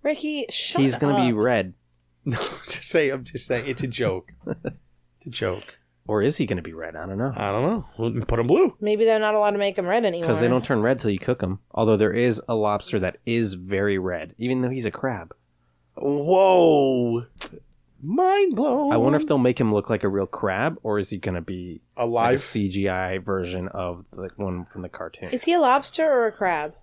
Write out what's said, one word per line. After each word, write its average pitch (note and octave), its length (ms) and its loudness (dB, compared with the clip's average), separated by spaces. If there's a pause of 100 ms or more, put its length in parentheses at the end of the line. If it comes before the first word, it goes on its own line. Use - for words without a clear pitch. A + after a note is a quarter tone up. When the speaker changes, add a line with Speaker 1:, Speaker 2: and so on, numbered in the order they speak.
Speaker 1:
Ricky, D4 480 -2
shut - 300 -2
Speaker 2:
He's C3+ 160 4
gonna C#3+ 200 2 (100)
be A#2+ 60 2
Speaker 1:
up. G#2+ 120 0
Speaker 2:
red. G#2+ 340 2
Speaker 3:
<laughs> - 60 -20 (420)
No, A#2+ 120 -2 (300)
just - 200 -10
say, D3+ 220 2
I'm C3+ 140 -6
just - 220 -12
saying. A#2+ 200 -2
It's C3 160 -6
a C3+ 60 -4
joke. G#2+ 440 -2 (140)
Speaker 2:
<laughs> - 0 - (720)
Speaker 3:
It's - 80 -20
a - 40 -14
joke. G2+ 340 -4 (420)
Speaker 2:
Or G#2+ 160 0
is C#3+ 140 2
he C#3+ 100 0
gonna F#2 160 -2
be D#2+ 120 -12
red? E2 220 -12
I E2 100 -10
don't F#2+ 120 -8
know. C3 160 -2
Speaker 3:
I G2+ 160 -4
don't G#2+ 120 0
know. G3+ 240 -2 (120)
We'll A2+ 260 -2
put A#2 140 0
him A#2 80 2
blue. C4+ 340 2
Speaker 1:
Maybe G#3 240 2
they're A3 140 4
not G#3+ 160 0
allowed G#3 180 4
to G3+ 60 -2
make G3+ 180 0
him F#3 100 -2
red A3 180 2
anymore. E3+ 240 0
Speaker 2:
'Cause A2 120 2
they A#2+ 80 2
don't B2 160 2
turn A#2+ 180 0
red B2+ 180 2
till G#2+ 100 0
you G2 80 0
cook - 240 -2
'em. F#2 160 -2 (140)
Although A2 240 4
there G#2+ 160 4
is A#2+ 360 0
a A#2 60 0
lobster G#2 460 0
that F#2 160 -2 (100)
is A#2 280 0
very G2 440 0
red, F2+ 400 -4
even B2+ 240 -2
though B2+ 80 0
he's C3 160 -6
a G2+ 40 0
crab. G2+ 440 -6 (600)
Speaker 3:
Whoa. C#3+ 1300 4 (760)
Mind F4+ 520 2
blown. C#4 380 2
Speaker 2:
I A#2 60 4
wonder - 180 4
if - 100 0
they'll D3 120 2
make B2 200 2
him A2+ 140 4
look G#2 160 2
like A2 160 0
a G#2 40 2
real G2 180 0
crab, A2+ 560 -2
or G#2 160 0
is G2 100 -2
he G#2 80 -6
gonna F2+ 240 -4
be, F2+ 400 -10 (160)
like, B2+ 80 -2
a - 20 0
Speaker 3:
Alive? A#2 340 2
Speaker 2:
C G#2 280 -2
G G2 200 0
I F#2 300 -2
version F#2 500 -4
of F2+ 420 -8
the F#2 260 -12
one F#2 300 -6
from F#2 160 -14
the F2+ 80 -12
cartoon? - 400 -12
Speaker 1:
Is B3 140 -6
he E4+ 100 2
a F4 60 4
lobster C#4 460 2
or B3+ 200 2
a G#3+ 60 -2
crab? E3 500 -4